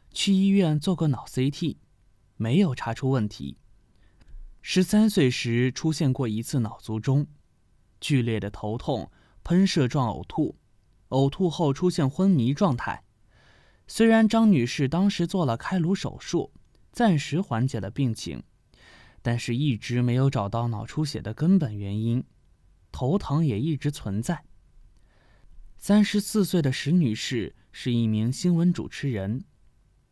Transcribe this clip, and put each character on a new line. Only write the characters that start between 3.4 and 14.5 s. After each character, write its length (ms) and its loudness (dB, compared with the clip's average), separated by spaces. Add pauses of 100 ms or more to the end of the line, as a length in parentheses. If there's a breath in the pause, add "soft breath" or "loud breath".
十 200 0
三 260 4
岁 220 4
时 420 0
出 220 -2
现 180 0
过 160 -2
一 140 -4
次 180 -4
脑 220 -4
卒 180 -6
中， 280 0 (760)
剧 220 0
烈 160 -2
的 100 -4
头 280 -8
痛、 340 -6 (320 soft breath)
喷 220 4
射 220 2
状 220 0
呕 160 -8
吐， 320 -4 (520)
呕 200 2
吐 200 0
后 220 0
出 180 0
现 200 0
昏 200 2
迷 240 4
状 220 2
态。 280 -8 (840 soft breath)
虽 200 2
然 200 6
张 240 4